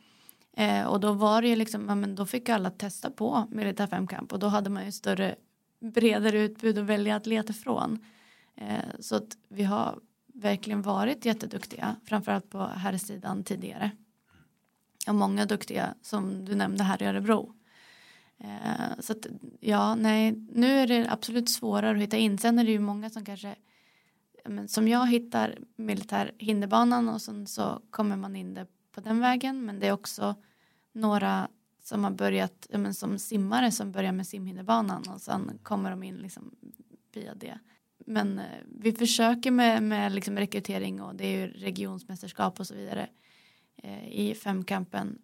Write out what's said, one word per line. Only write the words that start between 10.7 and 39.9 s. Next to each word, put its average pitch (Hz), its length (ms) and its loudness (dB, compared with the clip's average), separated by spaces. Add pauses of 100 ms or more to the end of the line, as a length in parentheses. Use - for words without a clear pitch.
varit 202 420 0
jätteduktiga, 220 800 -4
framförallt 202 460 -2
på 196 140 -10
här 190 340 -4
sidan 190 460 -6
tidigare. 190 460 -4 (1200)
Och 208 60 2
många 202 320 2
duktiga, - 560 -2
som 190 420 -4
du 196 100 -4
nämnde 196 300 2
här 190 180 2
i 202 40 0
Örebro. 202 480 2 (840)
Eh, - 600 -4
så - 120 -6
att, 220 140 -10 (340)
ja, 208 340 2
nej, 220 380 4 (200)
nu 240 160 6
är 269 180 6
det 233 260 4
absolut 233 380 -2
svårare 214 460 2
att 208 60 2
hitta 208 140 0
in. 208 220 4
Sen 233 200 6
är 240 60 8
det 226 80 4
ju 214 60 4
många 208 320 -2
som 220 140 -10
kanske, 202 300 -10 (920)
ja, - 60 -10
men 208 180 -6
som 220 200 4
jag 240 180 6
hittar 233 520 2 (180)
militär 202 640 -2
hinderbanan 220 720 4
och 220 140 -4
sen 208 240 -10
så - 440 -4
kommer 208 260 -2
man 196 200 -8
in 185 180 -10
det 185 120 -10 (260)
på - 80 -14
den 220 200 0
vägen. 254 460 0
Men 202 140 -8
det 202 80 0
är 196 40 4
också 202 420 -2 (580)
några 196 560 2 (340)
som 208 220 -2
har 196 60 0
börjat, 190 600 -2
ja, 208 80 -2
men 202 160 -2
som 196 240 -4
simmare 220 520 2
som 202 220 -4
börjar 190 200 0
med 185 140 -4
simhinderbanan 190 840 -2
och - 120 -12
sen - 420 -4
kommer 196 280 -4
de 185 120 -8
in 190 140 -12
liksom - 380 -16 (580)
via 208 220 -12
det. - 240 -14 (480)
Men, 202 320 0
eh, 196 60 -8 (360)
vi 220 120 4
försöker 233 580 4
med, 233 320 6
med 208 300 2